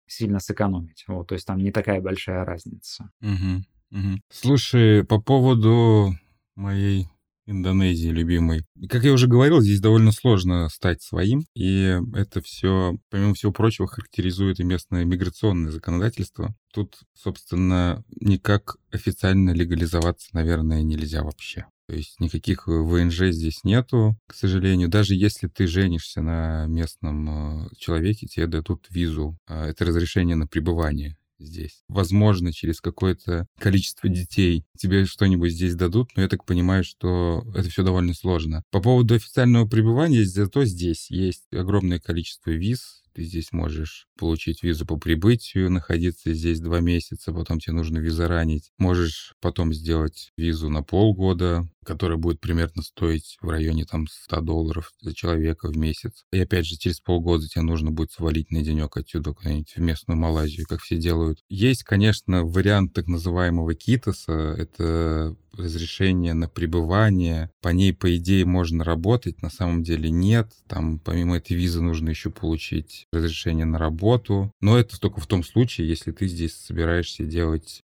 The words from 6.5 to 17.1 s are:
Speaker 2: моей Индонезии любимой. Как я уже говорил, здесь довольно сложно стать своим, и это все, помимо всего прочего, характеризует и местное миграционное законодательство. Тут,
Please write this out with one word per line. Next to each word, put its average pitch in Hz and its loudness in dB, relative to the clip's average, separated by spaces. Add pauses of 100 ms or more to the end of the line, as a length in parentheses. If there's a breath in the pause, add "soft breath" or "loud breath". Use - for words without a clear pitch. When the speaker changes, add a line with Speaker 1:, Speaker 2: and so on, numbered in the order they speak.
Speaker 2:
моей 98 -2 (400)
Индонезии 92 2
любимой. 82 2 (240)
Как 120 0
я 143 6
уже 127 6
говорил, 131 6
здесь 101 4
довольно 110 8
сложно 90 2
стать 87 -2
своим, 107 -2 (100)
и 95 2 (160)
это 98 -4
все, 95 -2 (120)
помимо 98 0
всего 101 -2
прочего, 107 0
характеризует 92 -2
и 90 -2
местное 90 -2
миграционное 90 -2
законодательство. 87 -4 (180)
Тут, - -8 (160)